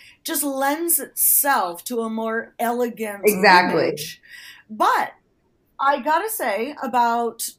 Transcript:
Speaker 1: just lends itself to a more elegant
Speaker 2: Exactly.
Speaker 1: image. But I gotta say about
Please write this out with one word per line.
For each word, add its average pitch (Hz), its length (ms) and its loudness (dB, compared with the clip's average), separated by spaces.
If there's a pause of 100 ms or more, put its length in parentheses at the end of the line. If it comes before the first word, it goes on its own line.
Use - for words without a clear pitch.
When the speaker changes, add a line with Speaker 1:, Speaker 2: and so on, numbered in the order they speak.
(240)
Speaker 1:
just 311 200 -4
lends 285 560 0
itself 220 880 0
to 233 160 -4
a 226 80 -4
more 226 500 -6
elegant 233 640 -4
Speaker 2:
Exactly. 185 640 6
Speaker 1:
image. - 340 -8 (480)
But 311 440 0 (680)
I 277 220 0
gotta 330 280 0
say 247 540 -4
about 233 760 0